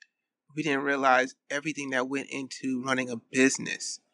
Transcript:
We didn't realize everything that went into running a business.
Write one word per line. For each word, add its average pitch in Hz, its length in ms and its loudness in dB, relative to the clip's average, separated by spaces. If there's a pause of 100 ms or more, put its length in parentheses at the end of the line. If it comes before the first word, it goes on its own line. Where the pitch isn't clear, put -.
(560)
We 151 80 -4
didn't 139 200 0
realize 135 520 4 (140)
everything 143 420 -4
that 131 180 0
went 139 200 -4
into 131 520 -6
running 127 280 0
a 120 80 -6
business. - 800 0 (140)